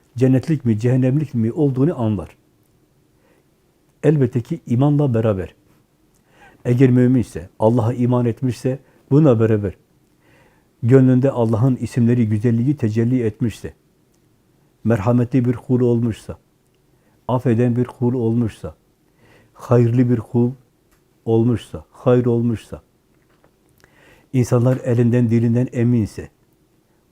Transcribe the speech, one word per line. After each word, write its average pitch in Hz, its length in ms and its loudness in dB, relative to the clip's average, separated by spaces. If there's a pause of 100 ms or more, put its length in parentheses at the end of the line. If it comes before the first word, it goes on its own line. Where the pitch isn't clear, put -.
(180)
cennetlik 131 480 0
mi, 110 140 0
cehennemlik 127 540 -2
mi 113 180 -2
olduğunu 139 500 -2
anlar. 104 360 -6 (1700)
Elbette 139 380 0
ki - 240 -8
imanla 143 480 0
beraber. 107 420 -2 (1120)
Eğer 127 240 4
müminse, 123 600 0 (100)
Allah'a 113 340 0
iman 123 320 0
etmişse, 127 540 -4 (320)
bununla 135 280 4
beraber 107 340 0 (1080)
gönlünde 127 480 4
Allah'ın 117 440 0
isimleri, 117 540 0
güzelliği 117 480 0
tecelli 117 460 -2
etmişse, - 500 -6 (1080)
merhametli 120 640 0
bir 123 80 0
kul 123 280 -2
olmuşsa, 120 560 -2 (880)
affeden 120 480 0
bir 123 100 0
kul 123 280 -4
olmuşsa, 113 640 -4 (800)
hayırlı 120 560 2
bir 123 80 0
kul 120 340 -2 (720)
olmuşsa, 113 640 -2
hayır 123 340 0
olmuşsa, 117 560 -4 (1500)
insanlar 123 440 2
elinden, 120 520 0
dilinden 117 420 0
eminse, 117 580 -2 (800)